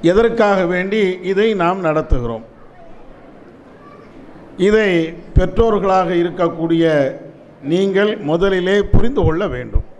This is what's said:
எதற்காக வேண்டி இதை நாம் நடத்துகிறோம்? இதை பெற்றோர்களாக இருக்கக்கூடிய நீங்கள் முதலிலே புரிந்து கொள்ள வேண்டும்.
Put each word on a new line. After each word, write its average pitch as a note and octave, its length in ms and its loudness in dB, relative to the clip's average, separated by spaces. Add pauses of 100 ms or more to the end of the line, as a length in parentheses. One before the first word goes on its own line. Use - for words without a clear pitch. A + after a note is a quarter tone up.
எதற்காக G#3+ 560 2
வேண்டி F#3 360 -2 (300)
இதை G3+ 160 0 (140)
நாம் F3+ 240 0
நடத்துகிறோம்? B2+ 600 -2 (2250)
இதை G#3 240 2 (460)
பெற்றோர்களாக F#3 720 0 (120)
இருக்கக்கூடிய E3 640 -2 (880)
நீங்கள் G3 400 0 (180)
முதலிலே F#3 480 0 (160)
புரிந்து A#3 300 4
கொள்ள D#3+ 180 0 (140)
வேண்டும். A#2 300 -4 (140)